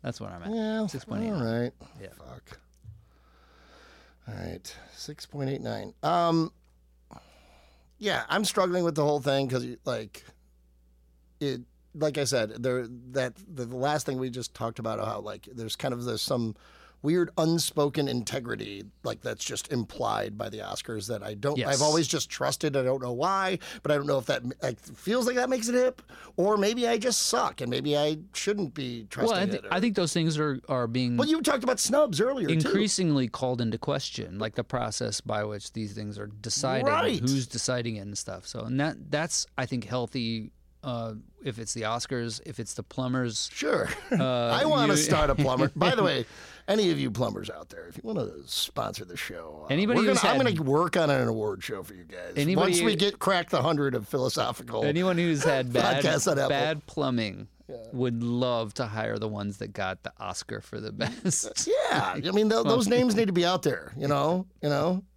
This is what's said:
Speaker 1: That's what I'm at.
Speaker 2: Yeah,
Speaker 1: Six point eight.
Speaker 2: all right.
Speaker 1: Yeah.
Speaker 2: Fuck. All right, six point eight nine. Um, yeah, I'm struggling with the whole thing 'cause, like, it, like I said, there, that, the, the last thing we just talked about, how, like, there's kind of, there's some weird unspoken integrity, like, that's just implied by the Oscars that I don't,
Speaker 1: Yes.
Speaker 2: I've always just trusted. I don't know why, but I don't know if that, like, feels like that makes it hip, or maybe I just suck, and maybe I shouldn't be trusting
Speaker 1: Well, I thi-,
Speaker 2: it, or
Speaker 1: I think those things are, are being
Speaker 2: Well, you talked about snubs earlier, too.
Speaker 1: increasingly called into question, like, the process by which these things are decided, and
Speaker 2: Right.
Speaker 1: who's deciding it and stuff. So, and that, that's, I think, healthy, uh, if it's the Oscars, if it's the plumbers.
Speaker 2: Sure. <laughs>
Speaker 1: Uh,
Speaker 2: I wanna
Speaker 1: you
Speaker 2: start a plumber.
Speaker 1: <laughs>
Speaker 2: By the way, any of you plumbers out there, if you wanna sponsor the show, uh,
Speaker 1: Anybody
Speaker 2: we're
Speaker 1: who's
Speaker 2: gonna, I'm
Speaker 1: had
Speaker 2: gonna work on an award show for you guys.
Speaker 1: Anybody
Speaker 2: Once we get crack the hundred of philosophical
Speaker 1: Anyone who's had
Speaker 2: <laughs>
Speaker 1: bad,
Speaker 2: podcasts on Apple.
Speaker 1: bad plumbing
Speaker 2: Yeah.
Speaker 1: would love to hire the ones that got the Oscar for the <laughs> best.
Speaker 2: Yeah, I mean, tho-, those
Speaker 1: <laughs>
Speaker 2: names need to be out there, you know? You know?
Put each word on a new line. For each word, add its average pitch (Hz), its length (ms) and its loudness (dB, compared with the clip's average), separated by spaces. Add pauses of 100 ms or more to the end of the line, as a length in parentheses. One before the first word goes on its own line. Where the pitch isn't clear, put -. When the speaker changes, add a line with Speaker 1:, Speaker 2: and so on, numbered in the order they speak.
Speaker 1:
That's 123 180 -8
what 101 120 -10
I'm 90 100 -14
at. 190 80 -8
Speaker 2:
Yeah, 220 380 -2
Speaker 1:
Six - 160 -8
point 208 180 -6
eight. 226 80 -2
Speaker 2:
all 185 140 -2
right. 117 280 0 (280)
Speaker 1:
Yeah. 98 80 -14 (100)
Speaker 2:
Fuck. - 400 -20 (1700)
All 110 60 -12
right, 90 420 -10 (200)
six - 300 -14
point 139 240 -4
eight 135 100 -4
nine. 110 420 -6
Um, 165 500 2 (1500)
yeah, 160 300 0
I'm 208 160 2
struggling 180 400 2
with 165 100 2
the 147 100 4
whole 147 160 4
thing 135 280 2
'cause, 123 160 0 (200)
like, 113 400 -6 (1160)
it, 131 200 -2 (340)
like 151 240 0
I 143 60 2
said, 117 380 0
there, 127 240 0 (240)
that, 127 260 -2
the, 175 300 -10
the 123 100 -8
last 143 300 0
thing 131 120 -2
we 127 120 -2
just 120 240 -10
talked 113 240 -6
about, 110 200 -4
how, 107 220 -4
like, 104 320 -12
there's 113 240 -8
kind 135 180 -2
of, 120 100 -6
there's 113 180 -4
some 117 340 -2 (460)
weird 170 340 2
unspoken 156 680 2
integrity, 113 800 -4 (180)
like, 113 200 -6
that's 113 220 -6
just - 280 -6
implied 107 680 -2
by 107 100 -6
the 104 100 -10
Oscars 101 500 -8
that 110 120 -4
I 104 140 -8
don't, 139 240 -2
Speaker 1:
Yes. 135 160 0
Speaker 2:
I've 135 80 2
always 151 240 4
just 131 240 -2
trusted. 139 460 -2
I 135 80 2
don't 131 180 0
know 123 100 -4
why, 185 460 0 (240)
but - 80 -2
I 147 60 4
don't 143 100 0
know 143 120 2
if 123 80 -4
that, 123 160 0 (200)
like, 127 160 -4
feels 220 480 -2
like 254 80 0
that 247 160 0
makes 226 180 0
it 240 60 0
hip, 254 260 2 (360)
or 202 200 4
maybe 226 300 2
I 233 120 2
just 226 240 0
suck, - 380 0
and 123 80 -4
maybe 131 300 0
I 151 200 2 (160)
shouldn't 202 380 -2
be 120 380 -8
trusting 226 240 2
Speaker 1:
Well, 185 80 2
I 202 80 2
thi-, 202 60 -2
Speaker 2:
it, - 100 -6
or - 80 0
Speaker 1:
I 185 60 2
think 214 160 2
those 175 160 2
things 160 260 2
are, 147 300 0
are 127 180 0
being 120 300 0
Speaker 2:
Well, 294 120 4
you 320 140 2
talked 277 220 2
about 247 160 2
snubs 233 400 4
earlier, 247 260 2
too. 147 80 2
Speaker 1:
increasingly 160 720 4
called 127 340 -2
into 113 180 0
question, 107 600 -4
like, 110 160 -4
the 120 100 -2
process 113 560 -4
by 107 220 -2
which 104 300 -8
these 107 220 -6
things 104 260 -10
are 104 80 -8
decided, 127 580 -2
and 285 80 4
Speaker 2:
Right. 311 260 2
Speaker 1:
who's 131 280 2
deciding 120 480 -2
it 101 60 -8
and 101 140 -10
stuff. 95 300 -10
So, - 140 -10
and 120 180 -2
that, 151 320 -4
that's, 151 380 -2 (100)
I 131 80 -2
think, 120 200 -4
healthy, 113 680 -4 (320)
uh, 117 300 -6 (300)
if 117 140 -4
it's 113 160 -6
the 113 80 -6
Oscars, 117 640 -2
if - 140 -10
it's - 140 -8
the 113 100 -8
plumbers. 127 680 -2
Speaker 2:
Sure. - 360 0 (120)
<laughs> - 120 -4
Speaker 1:
Uh, 127 480 2
Speaker 2:
I 285 60 4
wanna - 280 6
Speaker 1:
you 147 40 6
Speaker 2:
start 151 320 4
a 135 40 6
plumber. 135 380 4
Speaker 1:
<laughs> - 40 -8
Speaker 2:
By 185 180 4
the 220 80 4
way, 139 240 2 (420)
any 202 220 6
of 151 100 2
you 131 100 0
plumbers 104 400 -2
out 82 200 -14
there, 85 180 -14
if - 80 -14
you - 80 -12
wanna 185 240 -2 (180)
sponsor 101 580 -4
the 87 120 -12
show, 80 480 -10
uh, 78 80 -2
Speaker 1:
Anybody 214 280 4
Speaker 2:
we're 226 60 4
Speaker 1:
who's - 160 6
Speaker 2:
gonna, 247 180 6
I'm 254 60 4
Speaker 1:
had 233 100 2
Speaker 2:
gonna 147 140 0
work 156 260 4
on 165 140 4
an 131 180 4
award 107 360 -2
show 98 180 -6
for 95 120 -14
you 90 100 -16
guys. 90 320 -12
Speaker 1:
Anybody 170 360 4
Speaker 2:
Once 175 100 4
we 214 140 4
get 202 220 2
crack 180 320 2
the 143 120 2
hundred 143 320 2
of 107 120 -4
philosophical 123 760 -2
Speaker 1:
Anyone 170 340 2
who's 165 240 2
had 131 300 2
Speaker 2:
<laughs> - 0 -
Speaker 1:
bad, 139 320 4
Speaker 2:
podcasts 156 260 2
on 143 80 2
Apple. 135 120 2
Speaker 1:
bad 147 360 0
plumbing 110 600 -2 (200)
Speaker 2:
Yeah. 127 80 -12 (160)
Speaker 1:
would 120 300 0
love 120 520 0
to 123 120 -4
hire 110 320 -2
the 110 100 -2
ones 104 300 -4
that 104 140 -8
got 95 300 -4
the - 180 -10
Oscar 101 400 -8
for - 200 -12
the 107 120 -8
<laughs> - 320 -4
best. - 440 -2 (220)
Speaker 2:
Yeah, - 260 2
I 160 160 -2
mean, 214 160 4
tho-, 226 160 4
those 226 240 6
Speaker 1:
<laughs> 240 80 6
Speaker 2:
names 247 200 6
need 226 100 6
to 190 60 2
be 175 140 4
out 180 160 2
there, 92 340 0
you 143 120 -2
know? 156 380 2 (160)
You 147 60 2
know? 160 340 2 (140)